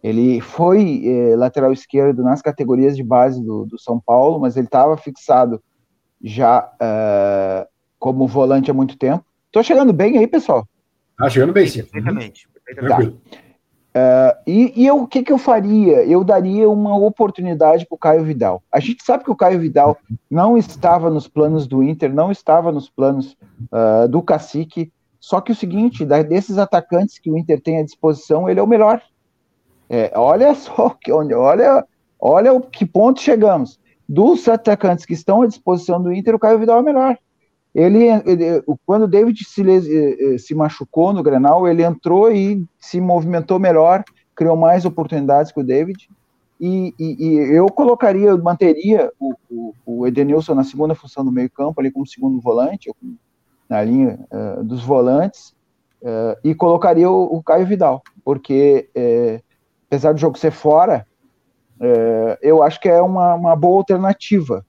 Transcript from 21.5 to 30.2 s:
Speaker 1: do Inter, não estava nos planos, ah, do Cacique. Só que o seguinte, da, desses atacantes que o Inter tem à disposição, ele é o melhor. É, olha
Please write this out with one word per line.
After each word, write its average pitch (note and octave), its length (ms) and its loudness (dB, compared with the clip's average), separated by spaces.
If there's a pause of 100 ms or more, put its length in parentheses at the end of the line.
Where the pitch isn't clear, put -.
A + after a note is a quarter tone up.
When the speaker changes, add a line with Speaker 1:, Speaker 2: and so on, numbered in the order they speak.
Speaker 1:
do C3 160 -2
Inter, C#3+ 320 -2
não E3 160 0
estava E3+ 400 0
nos C#3+ 200 -8
planos, C3+ 460 -4 (360)
ah, A2+ 340 2
do D3 160 -2
Cacique. D#3+ 680 -6 (260)
Só - 220 -4
que F#3+ 100 -10
o A3+ 40 0
seguinte, G#3 500 -4
da, D3 180 2
desses F#3 360 -4
atacantes F3+ 600 -2
que - 120 -8
o D#3 80 -2
Inter D#3+ 220 -2
tem D#3+ 200 -4
à - 20 -4
disposição, D#3 640 -4
ele F#3 120 0
é - 20 2
o G#3 60 0
melhor. A3 320 2 (880)
É, - 280 -2
olha F3 360 4